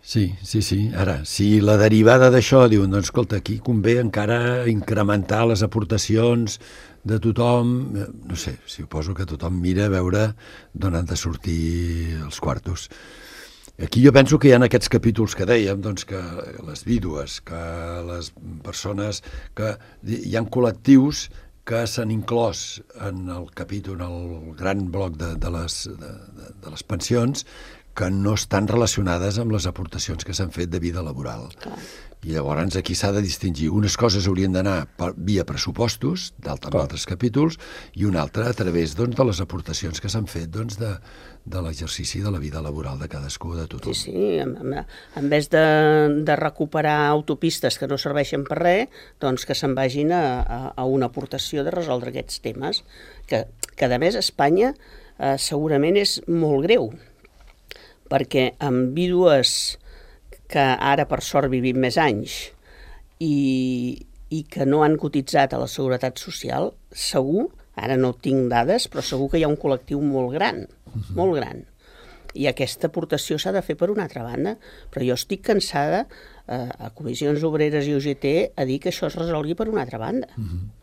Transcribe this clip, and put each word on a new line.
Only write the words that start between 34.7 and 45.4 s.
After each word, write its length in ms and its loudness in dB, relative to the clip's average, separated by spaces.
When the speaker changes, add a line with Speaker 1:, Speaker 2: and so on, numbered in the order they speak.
Speaker 1:
per, 180 -4
via 300 0
pressupostos, 880 -4
d'alt-, 300 -10
amb 80 -4
Speaker 3:
Clar. 80 4
Speaker 1:
altres 260 -6
capítols, 480 0
i 100 -2
una 160 2
altra 300 -2
a 20 -2
través, 460 0
doncs, 180 -2
de 80 4
les 160 0
aportacions 600 -6
que 120 -8
s'han 160 -2
fet, 240 -8
doncs, 240 -6
de, 140 -4
de 160 -6
l'exercici 580 -6
de 140 -2
la 80 -4
vida 180 -6
laboral 400 -6
de 80 -10
cadascú, 480 -10
de 100 -6
tothom. 300 -8
Speaker 2:
Sí, 160 -8
sí, 140 0
en, 160 -6
en, 160 -6
en 160 -2
vez 160 2